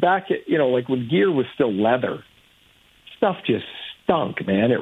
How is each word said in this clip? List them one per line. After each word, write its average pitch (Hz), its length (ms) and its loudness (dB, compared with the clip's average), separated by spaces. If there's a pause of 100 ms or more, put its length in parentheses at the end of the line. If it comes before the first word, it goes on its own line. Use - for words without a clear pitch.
back 180 300 0
at, - 180 -4
you 170 100 2
know, 139 100 2
like, 127 200 0
when 127 200 -2
gear 185 240 2
was 135 120 0 (120)
still 120 160 0
leather, 107 500 0 (960)
stuff 196 280 0
just 101 200 0 (400)
stunk, 151 420 0
man. 101 240 2
It 120 120 2